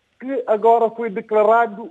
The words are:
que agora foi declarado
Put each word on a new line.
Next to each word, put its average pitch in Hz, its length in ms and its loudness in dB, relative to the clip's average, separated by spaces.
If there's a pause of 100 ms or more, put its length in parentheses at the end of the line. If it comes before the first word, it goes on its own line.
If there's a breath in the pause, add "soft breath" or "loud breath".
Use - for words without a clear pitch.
(200)
que 254 260 -8
agora 226 440 2
foi 233 200 -8
declarado 220 800 0